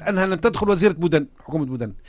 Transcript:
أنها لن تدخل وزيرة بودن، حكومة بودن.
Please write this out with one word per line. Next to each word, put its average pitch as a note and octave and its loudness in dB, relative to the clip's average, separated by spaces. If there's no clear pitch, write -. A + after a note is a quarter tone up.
أنها F#3+ 0
لن F#3+ -2
تدخل G#3 0
وزيرة G3 4
بودن، D#3 0
حكومة D3+ -4
بودن. A#2+ -6